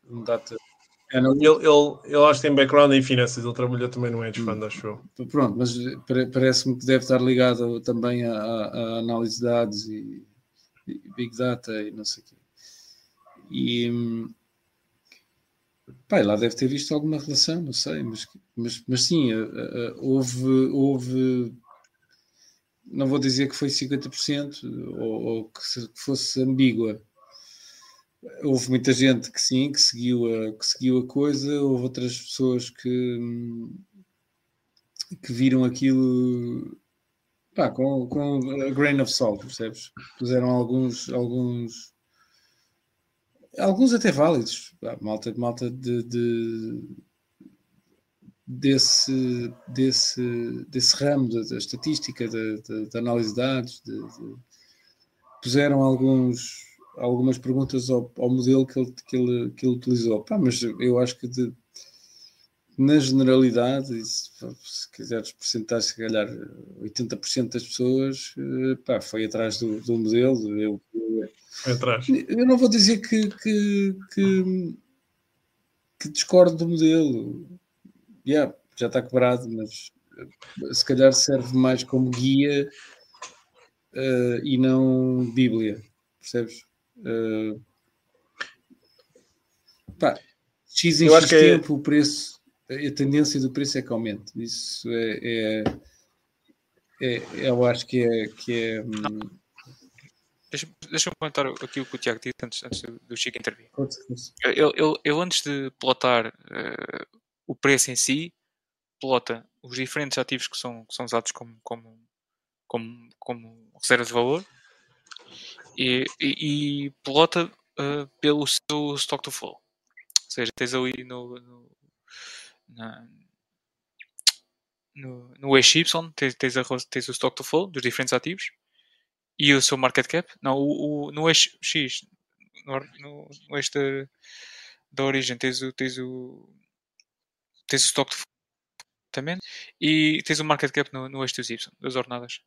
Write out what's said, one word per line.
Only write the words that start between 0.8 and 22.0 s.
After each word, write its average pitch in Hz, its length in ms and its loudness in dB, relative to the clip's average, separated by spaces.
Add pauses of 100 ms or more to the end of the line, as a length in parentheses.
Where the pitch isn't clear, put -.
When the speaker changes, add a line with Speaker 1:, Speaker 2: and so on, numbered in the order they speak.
Speaker 1:
analyst. 135 300 4
Speaker 2:
Ele, 156 240 8
ele, 147 500 6
ele 147 80 10
acho 143 160 8
que 156 60 0
tem 143 80 4
background 139 380 8
em 135 100 8
finanças, 123 420 0
ele 120 100 -4
trabalhou 123 340 -2
também 123 220 -4
no 117 140 -4
hedge 113 160 -6
fund, 110 220 -4
Speaker 1:
Hum. 107 40 -6
Speaker 2:
acho 107 200 -10
eu. 120 400 -12
Speaker 1:
Pronto, 123 320 2
mas 123 180 0 (300)
pare-, 127 240 0
parece-me 131 480 2
que 123 80 -6
deve 131 160 6
estar 127 180 2
ligado 123 600 4
também 120 440 0
à, 117 80 -2
à, 110 340 -4
à 113 320 -6
análise 113 380 -2
de 123 60 -6
dados 110 460 0
e, 107 340 -12 (640)
e - 140 -12 (160)
Big 117 200 -8
Data 120 360 -2 (100)
e 107 80 -10
não 107 140 -14
sei - 180 -8
o - 40 -20
quê. - 100 -20 (1120)
E, 120 400 -2
hum, 113 420 -6 (1800)
pá, 196 140 4
lá 104 140 4
deve 113 200 0
ter 131 120 0
visto 139 240 -4
alguma 151 260 -2
relação, 151 440 0
não 135 100 -8
sei, 151 300 -4
mas, 113 240 -8 (300)
mas, 117 320 -8
mas 127 160 2
sim, 147 280 2
eh, 110 40 -2
eh, 117 640 -8
houve, 131 460 0 (280)
houve, 127 840 0 (1300)